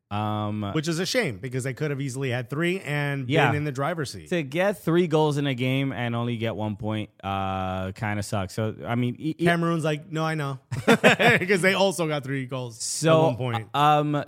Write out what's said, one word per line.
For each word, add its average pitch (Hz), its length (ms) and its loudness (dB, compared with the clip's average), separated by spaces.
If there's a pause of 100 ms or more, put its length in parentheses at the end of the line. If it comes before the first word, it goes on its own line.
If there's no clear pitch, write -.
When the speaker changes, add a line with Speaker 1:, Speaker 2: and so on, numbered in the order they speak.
Speaker 1:
Um, 107 640 -2
Speaker 2:
Which 151 140 -2
is 165 140 -2
a 185 60 -2
shame 165 320 -2
because 123 260 -6
they 131 100 -4
could 151 160 -4
have 135 100 -4
easily 135 300 -4
had 120 180 -4
three 170 300 -2
and 143 500 -4
Speaker 1:
Yeah. 143 200 4
Speaker 2:
been 120 80 2
in 147 80 -2
the 147 80 -4
driver's 143 400 -4
seat. 80 160 -14
Speaker 1:
To 175 160 0
get 175 400 -2
three 170 240 4
goals 151 280 2
in 143 120 0
a 135 60 0
game 131 380 0
and 117 220 -2
only 120 220 -2
get 110 180 -4
one 104 220 -4
point, 107 340 -4 (140)
uh, 95 680 -2
kinda 104 320 -4
sucks. 98 320 -4
So, 110 220 -4 (100)
I 117 80 -2
mean, 123 240 -2
e-, 156 180 -4
e- 165 80 -2
Speaker 2:
Cameroon's 170 380 2
like, 156 300 -4
"No, 156 120 -2
I 160 120 -2
know." 139 240 -4 (120)
<laughs> - 140 -8
'Cause 208 760 4
they 190 140 4
also 185 320 2
got 151 160 -2
three 131 240 -4
goals 123 340 -8
Speaker 1:
So, 160 380 4
Speaker 2:
at 160 60 6
one 151 120 2
point. 117 380 -2
Speaker 1:
um, 147 540 4